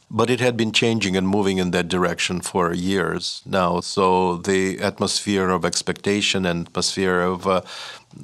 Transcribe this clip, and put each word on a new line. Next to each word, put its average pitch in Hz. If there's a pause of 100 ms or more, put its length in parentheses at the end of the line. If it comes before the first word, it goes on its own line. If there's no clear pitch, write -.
(120)
But 113
it 123
had 123
been 110
changing 107
and 92
moving 98
in 90
that 90
direction 87
for 87
years 90
now. 92
So 92
the 95
atmosphere 98
of 90
expectation 95
and 85
atmosphere 92
of, 92
uh, 92 (640)